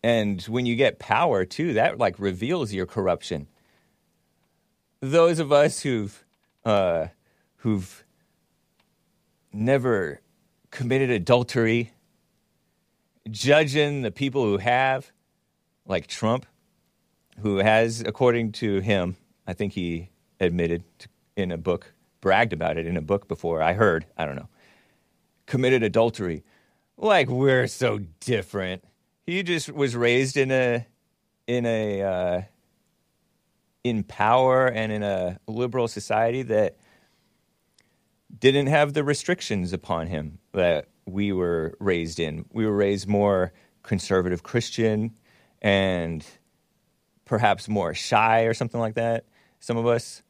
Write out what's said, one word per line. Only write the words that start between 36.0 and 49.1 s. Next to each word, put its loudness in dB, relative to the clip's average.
that 0
didn't 4
have 2
the 0
restrictions -2
upon -4
him -8
that 2
we -4
were -2
raised -2
in. -4
We -2
were 0
raised 0
more 2
conservative 0
Christian -2
and 0
perhaps 0
more -2
shy 2
or 2
something -4
like -4
that, -2